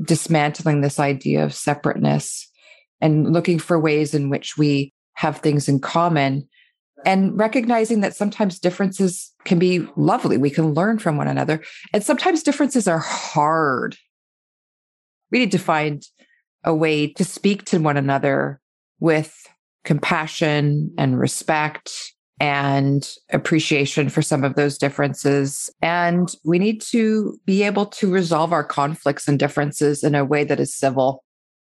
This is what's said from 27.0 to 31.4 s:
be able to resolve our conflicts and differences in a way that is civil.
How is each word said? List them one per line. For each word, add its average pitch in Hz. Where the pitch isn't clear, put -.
be 196
able 202
to 202
resolve 170
our 151
conflicts 143
and 143
differences 143
in 143
a 143
way 147
that 139
is 139
civil. 135